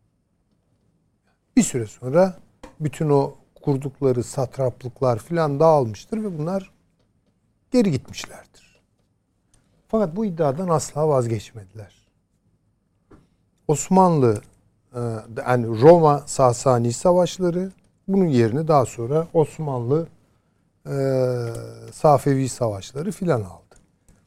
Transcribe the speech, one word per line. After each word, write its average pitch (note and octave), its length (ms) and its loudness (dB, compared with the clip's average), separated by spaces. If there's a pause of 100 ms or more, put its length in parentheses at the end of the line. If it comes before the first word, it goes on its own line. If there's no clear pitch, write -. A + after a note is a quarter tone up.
(1600)
Bir A#3+ 60 6
süre A#2+ 240 -4
sonra E3+ 500 0 (420)
bütün D3+ 300 -4
o C#3 260 2 (280)
kurdukları C3+ 600 -2
satraplıklar B2+ 960 -4
filan D#3 400 -2
dağılmıştır D#3 640 0
ve F#3+ 160 -8
bunlar F#3 320 -6 (1000)
geri A3 200 2
gitmişlerdir. - 880 -10 (1080)
Fakat G3 280 -2
bu A3 100 -4
iddiadan E3 440 -2
asla D#3 400 0
vazgeçmediler. A2 1000 -4 (1600)
Osmanlı, D#3 760 2 (540)
e, B2 40 -10 (480)
yani A#2 340 0
Roma D3+ 460 8
Sasani A#2+ 640 2
savaşları, F3+ 800 0 (360)
bunun G3 200 2
yerine B2+ 400 0
daha D3 180 4
sonra C#3+ 480 -4
Osmanlı, D3 760 -2 (800)
e, C#3+ 60 -10 (1000)
Safevi C#3 560 2
savaşları B2 640 -6
filan D#3+ 300 -2
aldı. F#2 200 -12 (640)